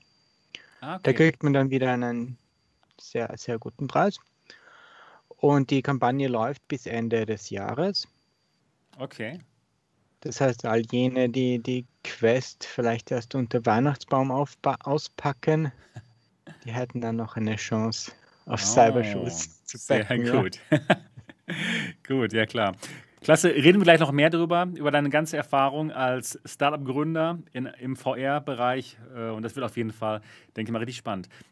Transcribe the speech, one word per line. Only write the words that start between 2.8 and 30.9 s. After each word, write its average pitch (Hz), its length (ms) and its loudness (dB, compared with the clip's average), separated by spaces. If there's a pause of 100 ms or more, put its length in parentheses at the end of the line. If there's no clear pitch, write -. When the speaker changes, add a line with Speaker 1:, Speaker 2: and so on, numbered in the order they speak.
Speaker 2:
sehr, - 360 -6
sehr 113 220 -6
guten 113 280 -10
Preis. 185 320 0 (1160)
Und 143 340 4
die 139 120 2
Kampagne 131 460 0
läuft 123 400 -4
bis - 180 -8
Ende 113 400 -2
des 104 240 -8
Jahres. 110 580 -4 (920)
Speaker 1:
Okay. 131 420 -10 (800)
Speaker 2:
Das 131 200 -6
heißt, 127 240 0
all 117 260 2
jene, 127 380 2
die 123 300 0
die 127 260 -4 (180)
Quest - 600 0
vielleicht 117 460 -4
erst 120 240 -4
unter 120 320 -2
Weihnachtsbaum 135 640 2
aufpa-, 139 540 -2
auspacken, 151 840 -2 (240)
Speaker 1:
<laughs> - 720 -20
Speaker 2:
die 117 80 -10
hätten 123 300 -6
dann 113 140 -4
noch 117 200 -6
eine 110 200 -2
Chance, 113 560 -4 (340)
auf - 160 -4
Speaker 1:
Oh, - 120 -2
Speaker 2:
Cybershoes 113 880 2
zu - 140 -14
Speaker 1:
sehr 113 260 0
Speaker 2:
betten, 120 220 0
ja. 123 160 4
Speaker 1:
gut. - 160 -6 (120)
<laughs> - 1400 -2
Gut, 123 260 0
ja 110 140 2
klar. 104 280 0 (480)
Klasse, 160 320 6
reden 165 260 8
wir 190 40 4
gleich 165 160 10
noch 143 120 2
mehr 143 160 6
drüber, 170 460 2
über 147 160 -2
deine 143 180 2
ganze 156 300 0
Erfahrung 143 520 0
als 127 540 -4
Startup-Gründer 151 960 -2 (160)
in, 127 120 -6
im 127 300 -8
V-R-Bereich. 131 1000 -2 (180)
Äh, 113 140 -6
und 110 120 -6
das 113 140 -8
wird 135 80 -4
auf 113 140 -6
jeden 113 140 -4
Fall, 107 280 -6 (360)
denke 107 120 -6
ich 113 40 -8
mal, 113 80 -2
richtig 120 180 -8